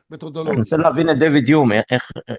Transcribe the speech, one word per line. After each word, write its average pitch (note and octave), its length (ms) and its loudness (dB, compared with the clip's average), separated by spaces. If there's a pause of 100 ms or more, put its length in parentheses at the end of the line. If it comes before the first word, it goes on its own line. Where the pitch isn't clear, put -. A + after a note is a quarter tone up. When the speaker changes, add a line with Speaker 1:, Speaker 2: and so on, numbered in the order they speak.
(100)
Speaker 1:
מתודולוגי. D#3 400 -10
Speaker 2:
אני B2+ 80 -4
מנסה A#2 180 -2
להבין D#3+ 340 2
את C#3+ 80 0
דיוויד C#3+ 300 2
יום, C#3+ 240 4
איך, A#2 380 -2 (280)